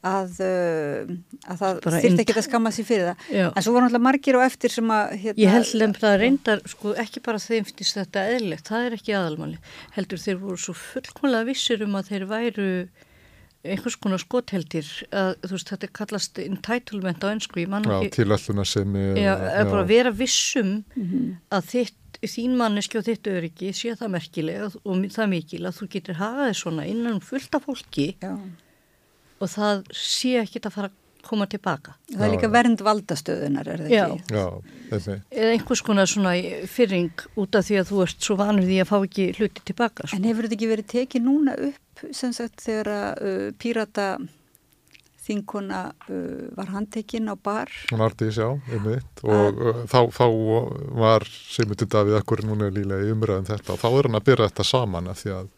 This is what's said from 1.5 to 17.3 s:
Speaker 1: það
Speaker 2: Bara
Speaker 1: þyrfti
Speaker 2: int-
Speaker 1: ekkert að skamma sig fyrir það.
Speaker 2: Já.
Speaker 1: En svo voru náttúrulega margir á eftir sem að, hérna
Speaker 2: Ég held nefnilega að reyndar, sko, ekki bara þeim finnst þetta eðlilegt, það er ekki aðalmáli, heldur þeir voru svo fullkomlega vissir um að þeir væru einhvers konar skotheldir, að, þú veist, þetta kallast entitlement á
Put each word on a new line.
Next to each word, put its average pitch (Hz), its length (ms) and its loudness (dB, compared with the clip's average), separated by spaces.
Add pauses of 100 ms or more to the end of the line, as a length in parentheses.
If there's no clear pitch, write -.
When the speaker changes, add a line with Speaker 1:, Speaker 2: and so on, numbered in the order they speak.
Speaker 1:
það 190 200 -2
Speaker 2:
Bara 170 200 2
Speaker 1:
þyrfti - 80 8
Speaker 2:
int- 180 100 8
Speaker 1:
ekkert 226 220 2
að - 80 -2
skamma 226 240 2
sig 220 120 -6
fyrir 202 280 2
það. 175 40 -12 (140)
Speaker 2:
Já. 196 140 2 (100)
Speaker 1:
En 196 80 0
svo 220 80 2
voru 247 140 6
náttúrulega 240 160 4
margir 269 340 4
á 247 80 6
eftir 254 280 2
sem 226 180 -2
að, 214 220 2 (100)
hérna 214 160 -4
Speaker 2:
Ég 214 120 8
held 233 280 6
nefnilega 214 340 4
að 196 80 6
reyndar, 233 480 2
sko, - 280 -6
ekki 233 280 -6
bara 220 140 -4
þeim 220 320 -2
finnst - 260 -6
þetta 190 320 -2
eðlilegt, 214 400 -4
það 233 180 -2
er 247 120 -2
ekki 208 180 -4
aðalmáli, 160 420 -4 (380)
heldur 185 240 -6
þeir 185 220 -4
voru 190 160 -8
svo - 180 -8
fullkomlega 254 720 -2
vissir 240 380 -2
um 202 120 -2
að 190 140 -4
þeir 190 180 -6
væru 196 640 -2 (760)
einhvers 196 380 -4
konar 190 180 0
skotheldir, 170 680 -4 (260)
að, 190 220 0 (100)
þú 180 80 -8
veist, - 160 -8
þetta 196 240 -8
kallast 208 460 -8
entitlement 196 840 -4
á 196 80 -2